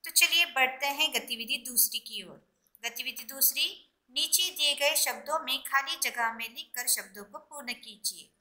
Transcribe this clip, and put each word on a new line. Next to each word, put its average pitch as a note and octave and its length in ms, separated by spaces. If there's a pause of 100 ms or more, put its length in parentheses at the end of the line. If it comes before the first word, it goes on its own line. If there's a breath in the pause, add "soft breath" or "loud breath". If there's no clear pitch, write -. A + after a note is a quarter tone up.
तो F4 80
चलिए E4+ 340
बढ़ते C4 420
हैं D4 260
गतिविधि A#3 540
दूसरी A#3 320
की G#3 240
ओर। D#3+ 220 (380)
गतिविधि A#3 420
दूसरी, C4+ 420 (440)
नीचे D#4+ 400
दिए D4 240
गए C#4+ 200
शब्दों C#4+ 440
में C4+ 240
खाली D4 400
जगह A#3 300
में A3+ 160
लिखकर - 380
शब्दों G3+ 360
को D4 160
पूर्ण C#4 340
कीजिए। G3+ 560 (120)